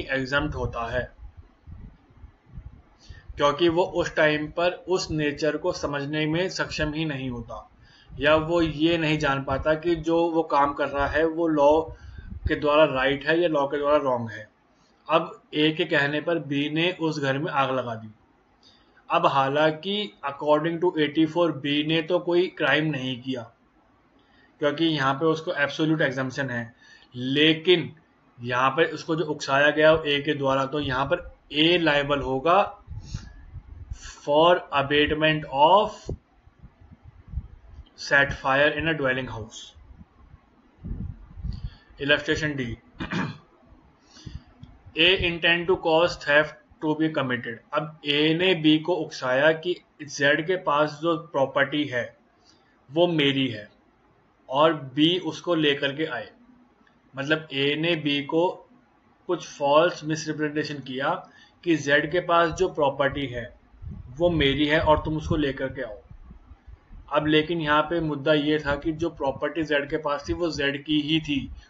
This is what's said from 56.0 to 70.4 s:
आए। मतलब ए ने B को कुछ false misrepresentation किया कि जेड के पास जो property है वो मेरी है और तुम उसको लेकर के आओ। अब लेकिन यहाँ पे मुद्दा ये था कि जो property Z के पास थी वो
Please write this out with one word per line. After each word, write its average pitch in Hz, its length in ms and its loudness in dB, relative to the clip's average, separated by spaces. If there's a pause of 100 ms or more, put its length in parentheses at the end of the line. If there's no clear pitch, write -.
आए। 113 160 -8 (840)
मतलब 151 400 -2
ए 139 240 0
ने 170 200 0
B 143 260 -2
को 160 220 2 (800)
कुछ 170 200 -4
false 156 560 2
misrepresentation 151 800 -4
किया 127 280 -4 (540)
कि 170 140 2
जेड 147 340 2
के 175 100 2
पास 170 300 2
जो 180 180 0
property 139 580 0
है 120 160 -10 (680)
वो 165 180 2
मेरी 147 360 2
है 151 140 2
और 151 240 4
तुम 156 120 -4
उसको 160 200 -2
लेकर 135 320 -2
के 127 140 -10
आओ। 107 140 -10 (1160)
अब 151 140 2
लेकिन 156 340 2
यहाँ 151 220 2
पे 170 200 -2
मुद्दा 151 320 0
ये 151 240 2
था 143 180 -2
कि 160 180 -4
जो 160 160 -4
property 147 540 -4
Z 143 260 0
के 156 80 -4
पास 143 300 -4
थी 170 40 -2
वो 165 200 -2